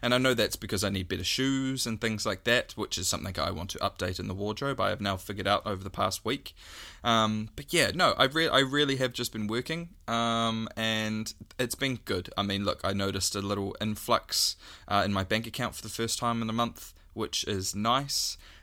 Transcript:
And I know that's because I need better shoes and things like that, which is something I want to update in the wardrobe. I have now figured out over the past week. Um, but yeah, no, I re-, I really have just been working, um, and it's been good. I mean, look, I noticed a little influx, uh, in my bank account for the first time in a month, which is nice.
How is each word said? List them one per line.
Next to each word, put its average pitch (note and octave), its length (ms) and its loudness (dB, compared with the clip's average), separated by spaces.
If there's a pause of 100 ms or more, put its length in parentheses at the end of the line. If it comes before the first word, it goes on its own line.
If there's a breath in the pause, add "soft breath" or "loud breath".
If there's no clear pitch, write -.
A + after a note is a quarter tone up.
And B2 140 2
I B2+ 40 6
know C3 160 4
that's G#2+ 200 2
because G#2 300 -2
I G2+ 40 2
need F#2 200 -2
better F#2 160 -2
shoes C3+ 600 0
and A2 160 -4
things A2 240 0
like G2 200 -2
that, A#2+ 320 4
which - 200 -2
is F2+ 120 0
something F#2 300 -2
I D#2 120 0
want F#2 200 -4
to - 80 -8
update F#2 420 -2
in G2 80 -6
the F#2 60 -4
wardrobe. G#2+ 460 -2
I G2 100 2
have F#2+ 100 -2
now G2+ 160 0
figured G2 320 -6
out G2+ 180 2
over F#2+ 160 -4
the F#2+ 80 -8
past - 340 -2
week. C3+ 300 -4 (480 loud breath)
Um, A2 540 2
but - 160 -14
yeah, D#3 200 4
no, D#3+ 240 4
I C3 100 6
re-, D#3+ 220 2
I C3+ 120 6
really C#3 360 2
have B2+ 160 0
just B2 200 -4
been G#2+ 160 -4
working, D#3+ 420 -4 (160)
um, A2+ 720 0
and A2 580 0 (240)
it's B2 160 0
been C3+ 300 0
good. - 340 -2
I G2+ 60 2
mean, G2 200 0
look, - 200 0
I G2 80 2
noticed G2 420 0
a G#2 60 -2
little G2 400 -2
influx, - 720 0 (320 loud breath)
uh, G2+ 180 4
in G2+ 80 2
my F#2+ 120 2
bank A2 240 0
account A#2 260 -4
for - 80 -10
the A2 60 -10
first A2+ 320 -2
time A#2 200 0
in A2+ 80 -2
a A2+ 60 -2
month, A#2 400 -2 (200 soft breath)
which - 300 -2
is F#2+ 300 -2
nice. B2 640 0 (240 loud breath)